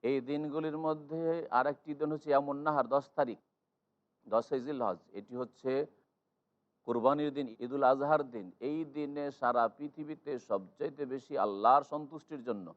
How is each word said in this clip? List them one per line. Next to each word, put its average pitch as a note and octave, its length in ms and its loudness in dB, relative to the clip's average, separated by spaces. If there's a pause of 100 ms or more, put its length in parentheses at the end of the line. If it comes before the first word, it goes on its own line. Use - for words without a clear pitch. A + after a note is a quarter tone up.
এই C3 200 2
দিনগুলির D3+ 560 -4
মধ্যে D#3+ 720 -2
আর B2+ 160 4
একটি D3 260 -6
দিন D3+ 180 -2
হচ্ছে D3+ 180 -6
ইয়ামুন C#3+ 280 4
নাহার, C#3+ 300 2
দশ C#3 180 0 (100)
তারিখ, B2+ 240 -2 (880)
দশই A#2 320 0
জিলহজ। B2 400 -2 (120)
এটি G#2 240 -12
হচ্ছে B2+ 360 -6 (1120)
কুরবানির C3+ 480 2
দিন, C#3 140 -4 (120)
ঈদুল B2+ 240 -2
আজহার C#3+ 480 4
দিন। G2 280 -10
এই D3 260 -4
দিনে C#3+ 460 -6
সারা B2 360 2
পৃথিবীতে D3 720 -8
সবচাইতে A#2 680 -4
বেশি C3 320 -8
আল্লাহর C#3+ 460 6
সন্তুষ্টির D3+ 600 -10
জন্য G#2 340 -4